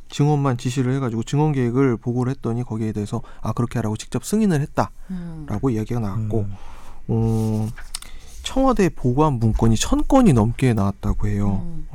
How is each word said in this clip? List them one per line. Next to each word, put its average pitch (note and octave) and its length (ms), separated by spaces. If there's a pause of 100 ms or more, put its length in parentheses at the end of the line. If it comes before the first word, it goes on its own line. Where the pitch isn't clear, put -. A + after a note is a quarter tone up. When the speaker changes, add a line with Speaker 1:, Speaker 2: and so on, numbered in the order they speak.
(100)
Speaker 1:
증원만 C#3+ 460
지시를 B2+ 380
해가지고 A#2 300
증원 D3+ 280
계획을 B2 460
보고를 B2 320
했더니, A#2+ 340
거기에 A2 280
대해서 G#2+ 280 (220)
"아, - 100
그렇게 A#2+ 260
하라고 A2 200
직접 - 260
승인을 G3+ 380
했다"라고 D3+ 1080
Speaker 2:
음. B2+ 40
Speaker 1:
이야기가 A2 280
나왔고, G#2+ 480
Speaker 3:
음. G2 60 (540)
Speaker 1:
어, A2 600 (720)
청와대 B3+ 460
보고한 C#3+ 460
문건이 A2+ 420
천 D4 320
건이 B3+ 240
넘게 A#2 400
나왔다고 G2+ 560
해요. G2+ 380
Speaker 2:
음. E3 280